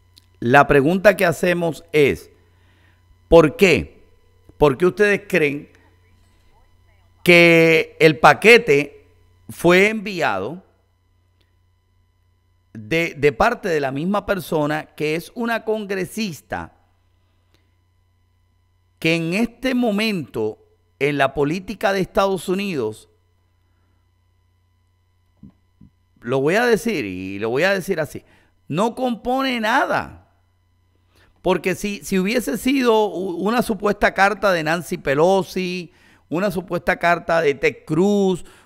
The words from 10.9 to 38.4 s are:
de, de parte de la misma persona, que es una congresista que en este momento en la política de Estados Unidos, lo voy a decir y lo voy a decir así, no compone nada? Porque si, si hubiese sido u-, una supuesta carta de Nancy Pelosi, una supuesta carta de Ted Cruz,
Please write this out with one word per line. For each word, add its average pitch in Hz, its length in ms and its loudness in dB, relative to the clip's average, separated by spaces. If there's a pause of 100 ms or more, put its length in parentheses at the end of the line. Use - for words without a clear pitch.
de, 131 420 -4
de 143 180 2
parte 214 360 -2
de 156 100 0
la 135 120 -2
misma 190 340 -4
persona, 156 600 -4
que 151 300 -6
es 156 200 -12
una 233 280 -6
congresista 190 1120 -8 (2250)
que 165 180 0
en 165 200 -4
este 247 400 -4
momento 196 840 -4 (400)
en 143 220 -2
la 135 160 0
política 190 580 -4
de 190 80 -2
Estados 196 480 -2
Unidos, 175 600 -6 (3000)
lo 131 220 -4
voy 156 140 0
a 240 100 0
decir 208 400 -2
y 95 320 -10
lo 110 140 -6
voy 135 100 -2
a 190 120 0
decir 180 260 -4
así, - 240 -10 (440)
no 208 280 -2
compone 254 640 -4
nada? 214 580 -4 (1200)
Porque 185 320 -2
si, 202 300 -8
si 190 160 -2
hubiese 233 360 -2
sido 240 520 0
u-, 185 400 -6
una 233 160 0
supuesta 202 500 -2
carta 196 380 0
de 165 120 -2
Nancy 170 360 -4
Pelosi, 180 920 -2 (380)
una 180 220 -2
supuesta 175 460 -4
carta 170 440 0
de 143 140 0
Ted 143 280 -2
Cruz, 190 640 0 (200)